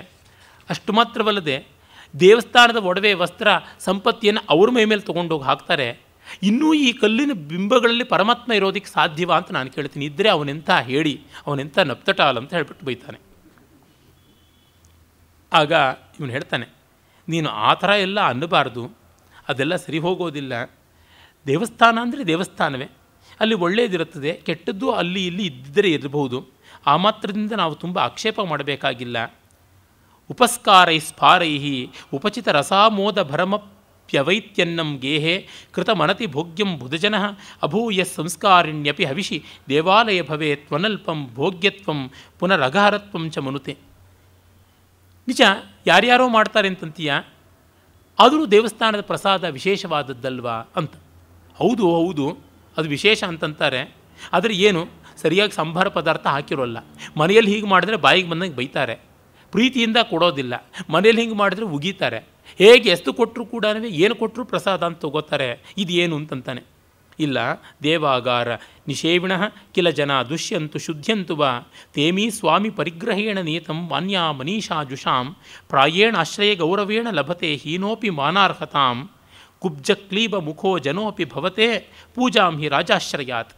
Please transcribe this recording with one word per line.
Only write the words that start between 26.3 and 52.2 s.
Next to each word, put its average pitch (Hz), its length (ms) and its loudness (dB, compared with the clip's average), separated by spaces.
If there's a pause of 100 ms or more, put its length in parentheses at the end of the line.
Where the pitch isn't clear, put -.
ಆ 143 100 6
ಮಾತ್ರದಿಂದ 214 560 -2
ನಾವು 170 220 -2
ತುಂಬ 170 240 -8
ಆಕ್ಷೇಪ 220 420 -2
ಮಾಡಬೇಕಾಗಿಲ್ಲ." 135 920 -6 (960)
"ಉಪಸ್ಕಾರೈ 185 680 6
ಸ್ಫಾರೈ 147 880 2 (260)
ಉಪಚಿತ 208 360 -4
ರಸಾಮೋದ 202 760 2
ಭರಮಪ್ಯವೈತ್ಯನ್ನಂ 170 1700 -2
ಗೇಹೆ 151 520 -2 (240)
ಕೃತಮನತಿ 185 540 0
ಭೋಗ್ಯಂ 170 520 -4
ಬುಧಜನಃ 196 580 -4 (260)
ಅಭೂಯ 185 420 0
ಸಂಸ್ಕಾರಿಣ್ಯಪಿ 160 1000 0
ಹವಿಷಿ 151 400 -6 (240)
ದೇವಾಲಯ 185 540 2
ಭವೇತ್ 147 440 -4
ತ್ವನಲ್ಪಂ 156 680 -4
ಭೋಗ್ಯತ್ವಂ 165 760 -2 (280)
ಪುನರಘಹರತ್ವಂ 185 920 0
ಚ 160 80 -8
ಮನುತೆ." 139 380 -8 (1500)
ನಿಜ, 262 120 -2 (460)
ಯಾರ್ಯಾರೋ 247 420 6
ಮಾಡ್ತಾರೆ 214 400 2
ಅಂತಂತೀಯ, 160 440 -6 (1080)
ಆದರೂ 277 280 6
ದೇವಸ್ಥಾನದ 214 540 2
ಪ್ರಸಾದ 190 440 -2
ವಿಶೇಷವಾದದ್ದಲ್ವಾ 135 1080 -4
ಅಂತ. 127 400 -6 (600)
ಹೌದು, 196 360 0
ಹೌದು, 165 480 -2 (380)